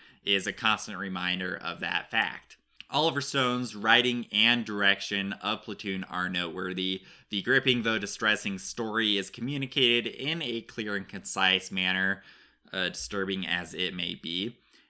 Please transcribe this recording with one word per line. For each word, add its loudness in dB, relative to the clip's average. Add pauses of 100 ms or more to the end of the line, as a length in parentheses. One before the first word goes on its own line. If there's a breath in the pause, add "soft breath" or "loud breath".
(240 loud breath)
is 0
a -2
constant 0
reminder -2
of -6
that -4
fact. -4 (320)
Oliver 2
Stone's 0
writing 4
and 4
direction 0
of -4
Platoon -6
are -2
noteworthy. -2 (260 loud breath)
The -2
gripping 4
though 2
distressing 0
story 0
is -2
communicated 0
in -6
a -4
clear -6
and -4
concise 2
manner, 0 (480 loud breath)
uh, 0
disturbing -4
as -4
it -2
may -6
be. -6 (320 soft breath)